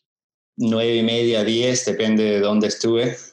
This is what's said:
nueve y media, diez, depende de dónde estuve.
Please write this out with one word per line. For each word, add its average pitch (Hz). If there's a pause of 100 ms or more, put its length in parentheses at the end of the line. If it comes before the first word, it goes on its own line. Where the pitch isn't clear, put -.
(580)
nueve 117
y 113
media, 117
diez, 120
depende 110
de 104
dónde 104
estuve. 117 (180)